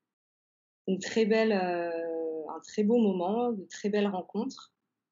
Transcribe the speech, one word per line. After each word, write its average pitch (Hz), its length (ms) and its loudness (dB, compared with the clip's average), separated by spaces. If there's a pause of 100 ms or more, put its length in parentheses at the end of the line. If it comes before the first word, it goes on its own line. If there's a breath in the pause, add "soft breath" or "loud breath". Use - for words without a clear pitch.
(880)
une 185 120 0
très - 260 0
belle, 220 260 4
euh, 165 960 -2
un 160 120 -10
très - 220 -2
beau 226 140 6
moment, 208 540 2
de 190 140 -6
très - 240 -6
belles 208 180 2
rencontres. 202 640 -6 (380)